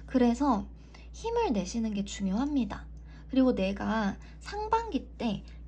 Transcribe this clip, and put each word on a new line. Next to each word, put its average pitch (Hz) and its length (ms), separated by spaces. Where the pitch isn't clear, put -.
그래서 240 600
힘을 453 400
내시는 220 420
게 202 100
중요합니다. 226 840
그리고 254 240
내가 202 600
상반기 427 680
때 233 260